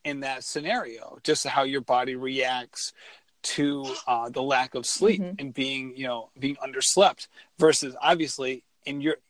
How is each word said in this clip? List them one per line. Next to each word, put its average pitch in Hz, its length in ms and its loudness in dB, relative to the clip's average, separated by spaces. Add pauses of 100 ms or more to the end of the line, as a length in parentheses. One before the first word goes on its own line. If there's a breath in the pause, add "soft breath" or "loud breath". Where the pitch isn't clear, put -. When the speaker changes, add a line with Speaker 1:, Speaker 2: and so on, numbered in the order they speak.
Speaker 1:
in 143 160 -6
that 135 220 -6
scenario, 151 800 -6
just 151 240 2
how 139 160 2
your 135 180 0
body 127 360 0
reacts 127 760 -4 (520 loud breath)
to, 143 420 0 (220)
uh, 120 220 0
the 131 120 -4
lack 131 320 2
of 123 100 -4
sleep 196 380 2
Speaker 2:
Mm-hmm. 180 160 -6
Speaker 1:
and 139 160 -8
being, 131 420 -4
you 135 120 -8
know, 117 300 -6
being 139 180 -2
underslept 135 720 2 (300 soft breath)
versus 143 440 6
obviously, 139 600 0 (200)
and 143 180 -6
you're, 156 160 2 (100)